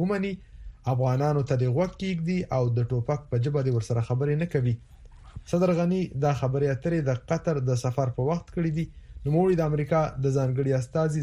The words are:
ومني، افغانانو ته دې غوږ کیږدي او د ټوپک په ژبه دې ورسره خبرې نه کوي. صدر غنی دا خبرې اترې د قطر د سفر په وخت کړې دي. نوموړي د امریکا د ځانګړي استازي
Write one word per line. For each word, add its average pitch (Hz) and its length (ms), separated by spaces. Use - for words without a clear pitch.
ومني، 196 340
افغانانو 131 540
ته 143 80
دې 127 180
غوږ 180 180
کیږدي 180 340
او 127 40
د 120 160
ټوپک 143 400
په 123 120
ژبه 143 220
دې 131 80
ورسره 117 380
خبرې 143 320
نه 170 100
کوي. 123 240
صدر 180 260
غنی 175 240
دا 147 80
خبرې 135 320
اترې 165 340
د 135 40
قطر 165 280
د 123 140
سفر 127 340
په 127 120
وخت 170 260
کړې 170 220
دي. 170 80
نوموړي 180 320
د 165 120
امریکا 151 300
د - 20
ځانګړي 135 420
استازي 156 440